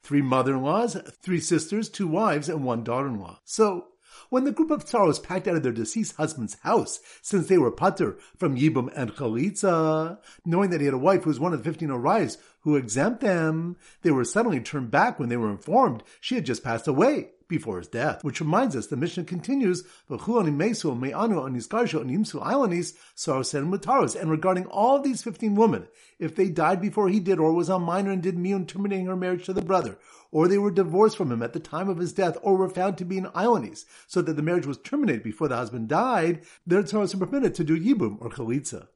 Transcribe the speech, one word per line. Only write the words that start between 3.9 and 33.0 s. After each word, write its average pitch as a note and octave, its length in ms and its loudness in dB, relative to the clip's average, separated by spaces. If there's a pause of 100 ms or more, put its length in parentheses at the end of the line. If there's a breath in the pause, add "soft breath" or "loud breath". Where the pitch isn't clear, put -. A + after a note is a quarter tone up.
when B3+ 140 2
the C#4+ 80 0
group D#4+ 220 0
of D4 120 -2
Tsaros F#3+ 380 2
packed F3+ 240 -4
out F3 80 0
of D#3 80 0
their C3 80 0
deceased A2+ 460 -4
husband's D3+ 460 -4
house, F#3+ 360 0 (240 loud breath)
since F#3 240 0
they F#3 120 6
were B2+ 120 6
pater F3+ 480 0 (180 loud breath)
from C#3+ 200 0
Yibum C3 400 2
and B2 160 -4
Chalitza, D#3+ 1040 0 (260 loud breath)
knowing F3+ 260 2
that D#3+ 100 0
he C#3+ 60 2
had C3+ 80 2
a B2+ 40 -2
wife F3+ 240 4
who D#3 80 0
was B2+ 80 0
one D#3+ 140 0
of C3 100 -4
the E3 80 -2
fifteen D#3+ 200 -4
Arayos C3+ 480 0 (240 soft breath)
who D3+ 120 2
exempt C3+ 460 0
them, E3+ 560 0 (260 soft breath)
they F3 80 4
were B2+ 140 4
suddenly G3+ 340 0
turned B2 320 -6
back F3+ 300 2
when A#2+ 80 -2
they A#2+ 80 0
were G#2+ 160 0
informed D3 500 2 (180 soft breath)
she - 140 -4
had F3+ 120 -2
just A#2+ 180 -2
passed A#2 240 -4
away D#3+ 400 2 (180)
before A#2+ 300 -4
his E2+ 120 -10
death. A#2+ 360 -4
Which C#3 160 -4
reminds E3+ 340 0
us, A2+ 120 -4
the D3 100 -6
Mishnah D#3+ 280 -4
continues, F#3 600 -2 (240 loud breath)
"V'chu A3 320 0
ani E3 100 2
mesu, D#3 440 -2
me'anu C#3+ 500 -2
ani B2+ 140 -6
skarshu, G#3 420 -2
ani B2+ 160 -4
imsu F#3+ 260 -2
ilanis, F3 520 -2 (200 loud breath)
sarosen C#3 560 -2
mutaros." G3 480 0
And D#3+ 120 -2
regarding F3+ 340 2
all B3 340 2
these C4+ 240 -2
fifteen G#3+ 320 -2
women, G3+ 340 4 (300 soft breath)
if D#3 160 -4
they F#3+ 140 2
died E3+ 320 2
before G3 300 2
he G#3 100 4
did, F3+ 180 2
or D#3+ 140 4
was E3 160 2
a F#3 100 2
minor F3+ 320 0
and F#3 120 -2
did F3 160 -2
miyun, F#3 280 0
terminating F#3+ 400 -4
her F#3 80 -4
marriage F3+ 300 -2
to F#3 80 -8
the F#3+ 80 -2
brother, E3+ 380 0 (340 loud breath)
or D#3+ 160 6
they G3 80 6
were G3+ 140 2
divorced F#3+ 480 4
from D#3 120 0
him A#2 120 -2
at B2 100 -4
the E3 80 -6
time F#3 300 -6
of F3+ 80 -2
his F3 160 -4
death, F3 260 0
or G3 160 4
were F#3 140 2
found F#3 260 -2
to F#3 80 -8